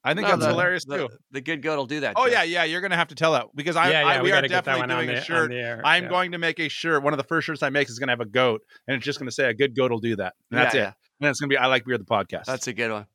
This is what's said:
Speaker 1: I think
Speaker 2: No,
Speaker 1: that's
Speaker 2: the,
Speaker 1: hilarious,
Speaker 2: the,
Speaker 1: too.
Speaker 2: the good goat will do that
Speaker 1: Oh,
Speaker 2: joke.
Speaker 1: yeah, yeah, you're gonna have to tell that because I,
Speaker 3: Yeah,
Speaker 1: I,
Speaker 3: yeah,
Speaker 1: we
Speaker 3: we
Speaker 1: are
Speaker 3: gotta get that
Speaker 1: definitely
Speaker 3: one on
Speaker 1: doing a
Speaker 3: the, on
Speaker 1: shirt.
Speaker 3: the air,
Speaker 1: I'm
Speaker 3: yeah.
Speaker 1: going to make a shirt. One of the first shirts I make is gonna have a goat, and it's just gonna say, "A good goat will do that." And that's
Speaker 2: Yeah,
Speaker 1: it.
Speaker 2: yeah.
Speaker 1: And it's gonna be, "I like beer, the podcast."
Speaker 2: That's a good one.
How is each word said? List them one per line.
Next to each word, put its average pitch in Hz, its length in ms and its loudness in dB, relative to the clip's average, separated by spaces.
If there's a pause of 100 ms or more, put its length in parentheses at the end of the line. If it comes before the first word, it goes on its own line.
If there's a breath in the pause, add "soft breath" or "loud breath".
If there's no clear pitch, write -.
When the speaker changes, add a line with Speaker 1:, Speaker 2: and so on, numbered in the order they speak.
Speaker 1:
I 139 100 0
think 208 80 -2
Speaker 2:
No, - 100 2
Speaker 1:
that's 160 100 2
Speaker 2:
the, 156 60 2
Speaker 1:
hilarious, 175 360 0
Speaker 2:
the, 139 120 -6
Speaker 1:
too. 135 120 -4 (220)
Speaker 2:
the 135 100 -8
good 143 220 -6
goat 156 140 -2
will 135 100 -2
do 147 140 -6
that 117 160 -2
Speaker 1:
Oh, 254 80 4
Speaker 2:
joke. 240 80 4
Speaker 1:
yeah, 208 100 4
yeah, 170 220 0
you're 165 160 -2
gonna 185 160 -2
have 170 120 0
to 151 60 -18
tell 160 200 2
that 120 200 0
because 151 220 -2
I, - 160 4
Speaker 3:
Yeah, 156 140 4
Speaker 1:
I, 170 80 4
Speaker 3:
yeah, - 40 2
Speaker 1:
we - 60 0
Speaker 3:
we 190 80 4
Speaker 1:
are - 40 4
Speaker 3:
gotta - 120 2
get 180 160 0
that 135 80 -2
Speaker 1:
definitely 127 80 0
Speaker 3:
one 127 100 -4
on 127 60 0 (100)
Speaker 1:
doing - 40 -4
a - 20 -2
Speaker 3:
the, 123 80 -2
on 147 40 -10
Speaker 1:
shirt. 160 260 0
Speaker 3:
the 123 80 -8
air, 117 260 -8
Speaker 1:
I'm 170 200 4
Speaker 3:
yeah. 180 40 -10
Speaker 1:
going 180 240 0
to 175 60 -8
make 165 200 -2
a 156 100 -2
shirt. 151 360 0
One 147 80 4
of 143 60 -2
the 135 60 -2
first 165 220 -2
shirts 156 160 -4
I 139 80 0
make 139 180 0
is 117 120 -12
gonna 131 100 -2
have 120 100 0
a 113 60 -2
goat, 117 360 2 (260 soft breath)
and 135 80 -2
it's 117 80 -8
just 143 160 -6
gonna 127 100 -8
say, 131 180 0
"A 113 60 0
good 127 220 0
goat 127 160 2
will 113 80 -2
do 113 160 0
that." 92 180 -6 (160)
And 120 80 0
that's 123 160 4
Speaker 2:
Yeah, 120 60 2
Speaker 1:
it. 104 40 0
Speaker 2:
yeah. 98 80 -6 (280)
Speaker 1:
And 147 100 2
it's 120 80 -6
gonna 143 120 -6
be, 139 60 4
"I 127 100 4
like 127 180 2
beer, 123 140 -2
the 98 60 -6
podcast." 98 420 -2
Speaker 2:
That's 127 200 -6
a 127 60 -6
good 113 180 -4
one. 104 240 -8